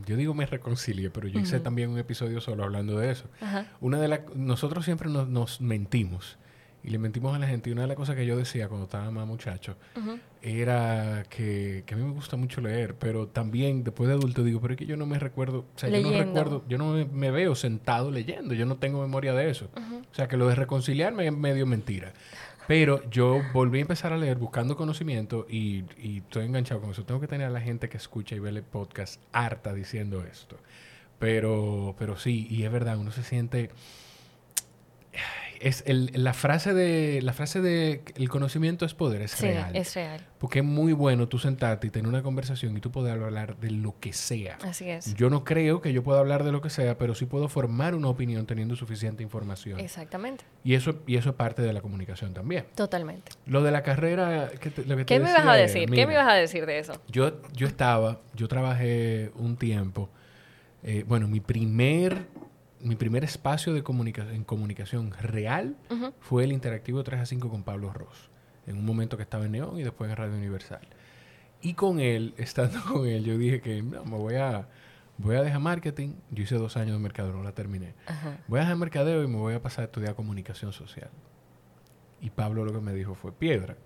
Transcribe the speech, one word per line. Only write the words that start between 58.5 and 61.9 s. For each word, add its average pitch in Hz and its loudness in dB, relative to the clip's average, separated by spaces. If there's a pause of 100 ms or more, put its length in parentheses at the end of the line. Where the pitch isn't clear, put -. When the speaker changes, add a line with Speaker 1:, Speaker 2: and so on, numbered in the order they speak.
Speaker 1:
un 117 -2
tiempo, 101 0 (720)
eh, 107 -2
bueno, 110 4
mi 107 0
primer, 135 2 (520)